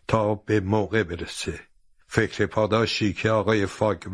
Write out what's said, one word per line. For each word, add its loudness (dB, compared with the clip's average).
تا 2
به 0
موقع 0
برسه. -8
فکر 0
پاداشی 0
که -2
آقای 2
فاگ -2